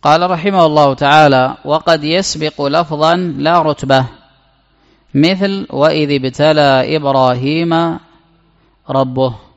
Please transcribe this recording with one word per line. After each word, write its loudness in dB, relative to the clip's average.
قال 2
رحمه 0
الله 2
تعالى: 2
"وقد -2
يسبق -4
لفظاً 0
لا -2
رتبة، 0
مثل 0
وإذ 0
ابتلى 0
إبراهيم -2
ربه". -2